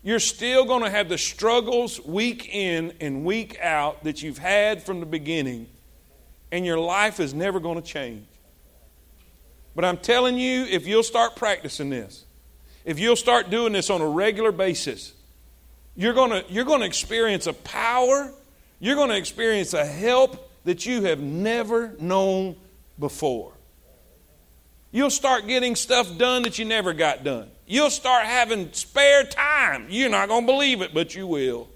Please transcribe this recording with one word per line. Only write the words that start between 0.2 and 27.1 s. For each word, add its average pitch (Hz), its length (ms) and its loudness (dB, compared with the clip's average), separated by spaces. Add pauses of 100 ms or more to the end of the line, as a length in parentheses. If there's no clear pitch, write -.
still 254 440 2
gonna 233 240 0
have 196 200 -2
the 170 100 -2
struggles 240 800 0
week 214 480 -4
in 175 520 -4
and 143 240 -6
week 208 340 -4
out 151 460 -2
that 151 180 -6
you've 143 160 -10
had 202 460 0
from 185 160 -6
the 165 60 -8
beginning, 147 600 -4 (840)
and 180 120 -4
your 165 140 0
life 196 400 0
is 143 160 -2
never 185 240 -2
gonna 165 240 -6
change. 120 420 -10 (1500)
But 170 100 -2
I'm 180 120 0
telling 247 400 2
you, 254 300 -2
if 185 200 -2
you'll 220 160 4
start 233 320 0
practicing 151 560 -4
this, 113 340 -10 (600)
if 160 160 -6
you'll 233 160 4
start 233 340 2
doing 226 220 0
this 196 180 -2
on 185 100 0
a 156 80 0
regular 202 440 0
basis, 170 600 -4 (840)
you're 220 180 0
gonna, 226 340 2
you're 214 160 -2
gonna 262 220 2
experience 214 640 -2
a 151 40 -4
power, 254 800 0 (460)
you're 233 160 0
gonna 277 200 2
experience 202 600 -2
a 151 100 2
help 240 640 2 (140)
that 175 240 -2
you 240 160 0
have 165 160 2
never 220 800 -2
known 190 560 0 (420)
before. 139 580 -4 (1400)
You'll 262 180 2
start 247 360 0
getting 247 300 0
stuff 208 420 0
done 247 240 2
that 240 160 -2
you 226 60 -4
never 214 280 0
got 151 300 2